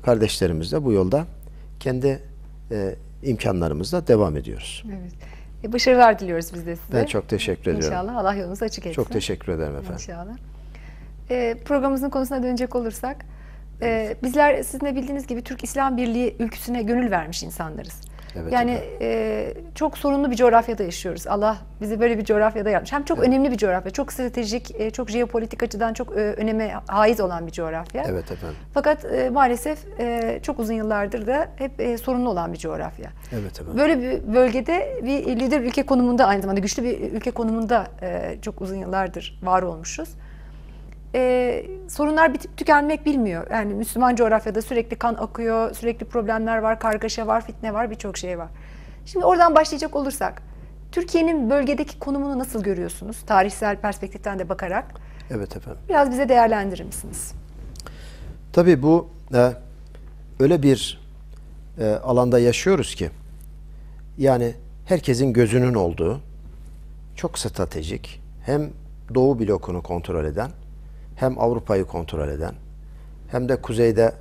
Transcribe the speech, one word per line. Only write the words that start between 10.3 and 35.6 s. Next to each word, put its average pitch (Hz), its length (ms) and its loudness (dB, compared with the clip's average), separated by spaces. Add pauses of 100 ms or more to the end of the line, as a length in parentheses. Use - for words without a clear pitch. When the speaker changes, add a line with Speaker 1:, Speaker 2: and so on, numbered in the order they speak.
Speaker 2:
E, 240 260 0 (100)
programımızın 269 440 2
konusuna 262 340 -2
dönecek 247 320 -2
olursak, 247 500 -6 (560)
e, 240 60 0
Speaker 1:
Evet. 220 360 -2
Speaker 2:
bizler 285 400 6
sizin 269 220 -6
de 277 100 -2
bildiğiniz 277 320 -6
gibi 240 140 -4
Türk - 220 -10
İslam 269 340 0
Birliği 240 420 0
ülküsüne 233 440 -4
gönül 240 280 2
vermiş 165 320 -2
insanlarız. 160 580 -10 (400)
Speaker 1:
Evet 165 120 -2
Speaker 2:
Yani, 240 180 4
Speaker 1:
efendim. - 300 -6
Speaker 2:
e, 226 520 -2 (220)
çok 302 220 -2
sorunlu 277 340 2
bir 233 40 0
coğrafyada 233 480 6
yaşıyoruz. 170 440 -6
Allah 208 300 2 (240)
bizi 214 180 -2
böyle 233 180 4
bir 208 80 -2
coğrafyada 214 440 4
yapmış. 180 220 2
Hem 285 120 0
çok 330 140 0
Speaker 1:
Evet. 254 100 4
Speaker 2:
önemli 262 240 6
bir 240 60 0
coğrafya, 185 340 0
çok 277 220 -4
stratejik, 240 680 -4
e, 220 100 -2
çok 220 180 -6
jeopolitik 226 540 -2
açıdan 226 300 -2
çok, 240 180 -6
e, - 80 -8
öneme 214 540 0 (140)
haiz 214 320 4
olan 175 280 -2
bir 165 40 -10
coğrafya. 165 560 -4
Speaker 1:
Evet 92 240 -4
efendim. 87 240 -8 (180)
Speaker 2:
Fakat, 294 320 2
e, 254 240 0
maalesef, 262 560 2 (140)
e, 233 440 -2
çok 277 160 -6
uzun 226 140 -2
yıllardır 214 540 -2
da 285 280 0
hep, 269 260 -6
e, 233 160 0
sorunlu 247 320 0
olan 175 240 -2
bir 165 40 -10
coğrafya. 156 540 -8 (200)
Speaker 1:
Evet 104 300 -8
efendim. 80 160 -6
Speaker 2:
Böyle 294 240 4
bir 247 320 -2
bölgede 262 680 2
bir 247 360 0
lider 262 220 2